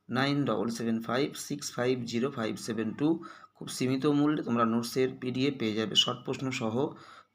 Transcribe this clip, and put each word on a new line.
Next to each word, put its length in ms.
নাইন 360
ডাবল 260
সেভেন 300
ফাইভ 360
সিক্স 360
ফাইভ 320
জিরো 260
ফাইভ 260
সেভেন 360
টু। 320
খুব 140
সীমিত 380
মূল্যে 360
তোমরা 220
নোটসের 440
পিডিএফ 380
পেয়ে 160
যাবে, 200
শর্ট 300
প্রশ্ন 260
সহ। 380